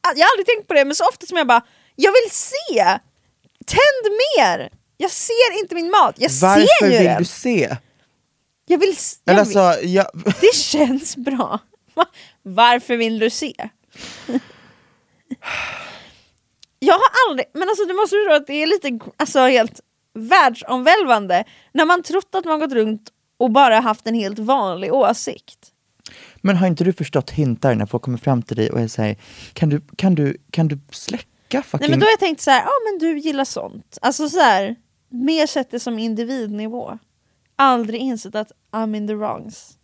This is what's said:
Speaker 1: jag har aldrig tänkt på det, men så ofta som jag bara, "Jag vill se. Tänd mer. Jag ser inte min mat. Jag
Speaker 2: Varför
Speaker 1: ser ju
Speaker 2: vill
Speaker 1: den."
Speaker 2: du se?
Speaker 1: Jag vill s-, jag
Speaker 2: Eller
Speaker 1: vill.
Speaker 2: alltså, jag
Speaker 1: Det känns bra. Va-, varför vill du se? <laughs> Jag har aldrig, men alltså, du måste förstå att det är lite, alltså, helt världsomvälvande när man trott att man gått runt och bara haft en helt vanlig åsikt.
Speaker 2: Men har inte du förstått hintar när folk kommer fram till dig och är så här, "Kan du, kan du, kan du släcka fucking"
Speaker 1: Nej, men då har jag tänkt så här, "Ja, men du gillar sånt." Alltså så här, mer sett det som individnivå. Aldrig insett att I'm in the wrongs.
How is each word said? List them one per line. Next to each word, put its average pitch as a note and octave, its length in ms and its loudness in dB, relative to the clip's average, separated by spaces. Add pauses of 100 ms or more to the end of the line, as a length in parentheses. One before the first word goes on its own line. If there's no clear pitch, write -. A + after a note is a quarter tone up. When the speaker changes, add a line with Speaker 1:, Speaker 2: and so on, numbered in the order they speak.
(160)
Speaker 1:
jag D#4 100 4
har G#4+ 60 6
aldrig G4+ 140 -2
tänkt G#4+ 220 -2
på F#4 60 -2
det, C#4+ 100 6
men C#4+ 100 -2
så E4+ 140 0
ofta - 180 -4
som F#4 120 -6
jag D4 80 0
bara, A#3+ 160 4 (340)
"Jag F4+ 160 2
vill A#4 180 4
se. A3+ 680 -2 (680)
Tänd C5+ 380 2 (320)
mer. G#3 340 2 (260)
Jag F4+ 140 -4
ser A#4 500 0
inte F4+ 140 -8
min E4+ 160 -6
mat. F4+ 280 2
Jag C4+ 120 0 (100)
Speaker 2:
Varför F#3+ 260 6
Speaker 1:
ser D5 200 6
ju - 120 6
Speaker 2:
vill G3+ 80 6
Speaker 1:
den." G#2 120 2
Speaker 2:
du F3 60 0
se? F3 520 -2 (920)
Speaker 1:
Jag C4 120 2
vill F#4+ 140 2
s-, - 320 -10
jag E3+ 100 2
Speaker 2:
Eller G#3 100 6
Speaker 1:
vill. G3+ 140 0
Speaker 2:
alltså, E3+ 280 2
jag F#3 200 0 (340)
Speaker 1:
Det G#4 140 6
känns C#4 640 -2
bra. B3+ 420 -4 (360)
Va-, E4+ 120 0 (360)
varför A#3+ 540 0
vill A3+ 220 -2
du A3 120 0
se? C#4+ 220 -8 (760)
<laughs> C4 140 -2 (2500)
Jag C#4 160 4
har G#4 160 4 (180)
aldrig, C#4 260 -4
men E4+ 140 -4
alltså, G#4 160 -2
du F4+ 100 -6
måste G4 220 0
förstå G4+ 180 2
att D4 120 0
det D4 160 -4
är D#4 40 -2
lite, D#4 320 -4 (180)
alltså, D4 220 -2
helt B3+ 420 2 (340)
världsomvälvande B3 1300 2 (280)
när D#4 120 2
man F4 180 2
trott F#4 320 -4
att F#4+ 100 -4
man D#4 160 -2
gått D4+ 120 -4
runt A3 360 -2 (300)
och B3 120 0
bara A#3 300 6
haft A3 260 -4
en A3+ 80 -4
helt G#3 240 -4
vanlig G3 560 -2
åsikt. - 640 -2 (840)
Speaker 2:
Men F#3+ 140 2
har F#3 100 2
inte E3+ 180 0
du F#3 80 2
förstått D3 380 -4
hintar C3+ 440 0
när G#2 120 -2
folk - 160 -6
kommer B2 160 -6
fram B2 240 -2
till A2+ 140 -8
dig A2 140 0
och A#2 100 -2
är A2+ 80 -2
så A2 140 -6
här, G#2+ 140 -2 (360)
"Kan - 160 0
du, D3 120 0 (160)
kan F#3 180 2
du, D3 220 -2 (140)
kan D#3+ 180 0
du C#3+ 120 -6 (100)
släcka - 720 -8
fucking" - 180 -6
Speaker 1:
Nej, D4 100 0
men - 100 2
då G#4 60 4
har A4 40 6
jag A4 100 2
tänkt E4 200 -2
så D4+ 100 -2
här, B3+ 120 6
"Ja, - 80 -4 (140)
men G#4 140 -4 (100)
du D#4 100 -2
gillar C#4+ 260 -4
sånt." - 580 -12
Alltså C#4+ 260 -2
så E4 120 -2
här, A3 360 2 (320)
mer D4 380 0
sett C#4 240 -6
det A#3+ 100 -8
som A#3 180 -6
individnivå. A3+ 1000 -8 (580)
Aldrig B3 440 0
insett A#3 340 -8
att G#3+ 180 -8 (200)
I'm A3 240 -4
in G#3 120 -6
the G#3+ 60 -4
wrongs. G#3+ 560 -10 (140)